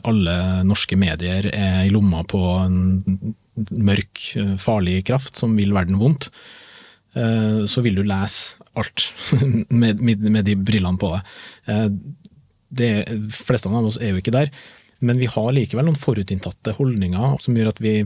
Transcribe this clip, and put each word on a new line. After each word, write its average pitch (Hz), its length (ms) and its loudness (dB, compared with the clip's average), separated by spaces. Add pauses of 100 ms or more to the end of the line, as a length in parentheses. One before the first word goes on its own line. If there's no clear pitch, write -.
alle 92 600 0
norske 95 340 0
medier 92 560 0
er 95 320 2
i 98 40 4
lomma 98 340 2
på 101 160 -2 (240)
en 92 720 0 (360)
mørk, - 520 0 (120)
eh, 101 220 -2
farlig 95 480 0
kraft 131 320 -2
som 113 180 0
vil 101 180 2
verden 95 260 2
vondt, 135 300 2 (840)
eh, 110 500 0
så 120 180 0
vil 107 160 2
du 98 80 2
lese 98 500 -4 (220)
alt - 300 -4 (300)
<laughs> 113 300 0
med, 117 320 2
med, 113 220 2
med 107 220 2
de 101 100 2
brillene 95 460 0
på 87 140 -2
deg. - 220 -8 (300)
Eh, 107 200 0 (840)
det, 120 220 0 (420)
fleste - 360 -2
av 113 160 2
oss 107 120 -2
er 104 160 -2
jo 92 80 -2
ikke 113 140 0
der, 143 160 2 (480)
men 123 180 2
vi 123 140 0
har 117 240 0
likevel 127 320 0
noen 151 120 0
forutinntatte 101 760 -4
holdninger 117 640 0
som 123 140 0
gjør 110 160 2
at - 100 -6
vi 107 120 0 (120)